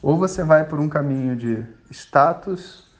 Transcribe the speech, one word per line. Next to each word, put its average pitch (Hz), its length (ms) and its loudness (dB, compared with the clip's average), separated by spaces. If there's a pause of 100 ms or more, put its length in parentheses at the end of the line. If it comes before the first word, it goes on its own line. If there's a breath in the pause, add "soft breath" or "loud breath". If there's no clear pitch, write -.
Ou 147 160 2
você 185 260 -2
vai 156 220 4
por 156 120 -8
um 151 120 -2
caminho 135 480 -2
de 113 280 -4 (240)
status, - 1120 -2